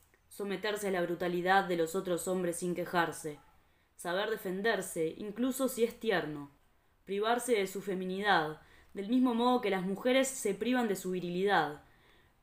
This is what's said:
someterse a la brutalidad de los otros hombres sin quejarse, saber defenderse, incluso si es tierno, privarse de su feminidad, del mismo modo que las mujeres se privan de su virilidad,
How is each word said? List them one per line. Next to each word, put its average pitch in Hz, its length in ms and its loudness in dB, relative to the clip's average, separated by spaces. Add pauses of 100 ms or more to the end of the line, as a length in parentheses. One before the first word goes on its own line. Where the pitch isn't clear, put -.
(280)
someterse 202 640 -4
a - 20 0
la 180 100 2
brutalidad 175 600 2
de 180 140 0
los 165 180 2
otros 180 320 -2
hombres 185 300 0
sin 175 180 -2
quejarse, 160 640 -2 (560)
saber 190 340 -2
defenderse, 190 880 -2
incluso 240 520 -2
si 226 160 2
es 226 120 -6
tierno, 151 540 -2 (540)
privarse 233 480 0
de 196 140 2
su 190 140 -6
feminidad, 185 800 0 (340)
del 196 140 -8
mismo 254 280 4
modo 247 260 4
que 208 80 0
las 190 140 0
mujeres 254 440 2
se - 260 -2
privan 233 360 0
de 190 80 0
su 185 140 -6
virilidad, 175 720 0 (600)